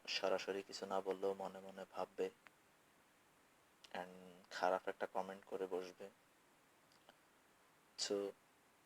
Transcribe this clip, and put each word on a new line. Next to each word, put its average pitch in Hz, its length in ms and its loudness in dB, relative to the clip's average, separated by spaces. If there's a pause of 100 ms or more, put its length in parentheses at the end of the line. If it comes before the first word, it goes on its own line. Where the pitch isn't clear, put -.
সরাসরি 95 560 2
কিছু - 220 -8
না 95 160 2
বললেও 95 320 2
মনে 95 260 -4
মনে 95 320 -10
ভাববে - 400 -2 (1600)
and 92 560 -10
খারাপ 92 380 4
একটা 98 180 0
কমেন্ট 95 400 -4
করে 95 220 -2
বসবে। 92 420 -4 (1900)
So, 101 320 2 (540)